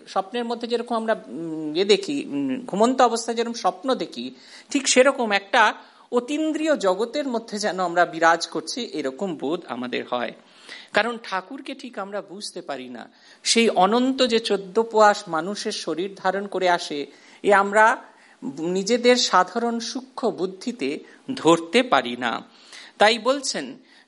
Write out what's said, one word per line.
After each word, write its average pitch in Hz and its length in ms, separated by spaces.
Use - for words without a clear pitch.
স্বপ্নের 233 380
মধ্যে 233 220
যেরকম 240 280
আমরা, 220 320
উম, 156 480
ইয়ে 190 100
দেখি, 185 400
উম, 135 400
ঘুমন্ত 240 360
অবস্থায় 233 360
যেরকম 233 160
স্বপ্ন 226 420
দেখি, 127 400
ঠিক 269 180
সেরকম 254 440
একটা 214 420
অতীন্দ্রিয় 302 640
জগতের 220 500
মধ্যে 226 320
যেন 190 200
আমরা 175 260
বিরাজ 165 420
করছি, 170 380
এরকম 147 500
বোধ 139 320
আমাদের 123 380
হয়। 120 280
কারণ 226 300
ঠাকুরকে 269 500
ঠিক 254 260
আমরা 196 220
বুঝতে 190 400
পারি 127 280
না। 117 200
সেই 226 260
অনন্ত 247 580
যে 226 120
চোদ্দ 196 420
পোয়াস 214 460
মানুষের 180 440
শরীর 185 440
ধারণ 196 320
করে 185 220
আসে, 156 360
এ 202 100
আমরা 208 500
নিজেদের 202 560
সাধারণ 233 640
সূক্ষ্ম - 520
বুদ্ধিতে 165 680
ধরতে 165 480
পারি 120 340
না। 117 240
তাই 220 200
বলছেন 220 600